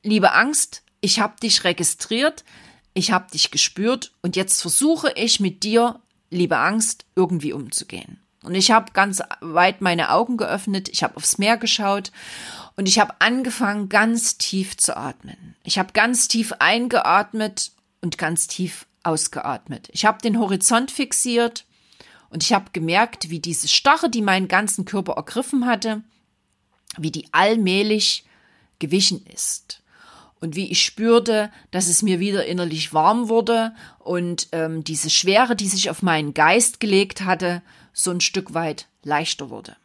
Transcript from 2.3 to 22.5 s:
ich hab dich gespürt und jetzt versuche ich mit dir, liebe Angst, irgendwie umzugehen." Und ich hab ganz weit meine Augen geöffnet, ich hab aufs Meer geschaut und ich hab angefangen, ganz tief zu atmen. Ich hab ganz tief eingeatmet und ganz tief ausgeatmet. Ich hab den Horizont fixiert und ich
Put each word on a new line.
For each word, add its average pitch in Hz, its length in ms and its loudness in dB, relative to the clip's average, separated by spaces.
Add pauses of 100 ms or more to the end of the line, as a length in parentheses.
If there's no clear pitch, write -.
ich 190 180 -2
hab 185 180 -2
dich - 220 -2
gespürt 233 600 -2 (100)
und 180 120 -4
jetzt 190 260 0
versuche 302 540 2
ich 226 240 0
mit 190 240 -2
dir, 233 380 2 (300)
liebe 170 280 2
Angst, 202 460 0 (100)
irgendwie 165 380 0
umzugehen." - 640 -10 (240)
Und 175 120 -8
ich 190 160 2
hab 220 240 2
ganz 196 260 0 (200)
weit 175 400 2
meine 175 300 0
Augen 240 260 2
geöffnet, 196 520 -4
ich - 140 -4
hab - 140 -4
aufs - 220 -2
Meer 214 180 2
geschaut 202 560 -2 (640)
und 196 120 -2
ich 190 100 4
hab 202 240 2
angefangen, 214 680 0
ganz 220 500 2
tief 190 380 -4
zu - 200 -2
atmen. - 680 -14
Ich - 140 -2
hab 190 140 -4
ganz 233 360 2
tief 226 300 -2
eingeatmet 214 1120 0 (280)
und 175 160 -6
ganz 165 300 -2
tief - 400 -8 (160)
ausgeatmet. - 880 -6
Ich - 120 -4
hab 214 180 2
den 226 160 0
Horizont 226 520 0
fixiert 233 760 -2 (640)
und - 140 -6
ich - 80 2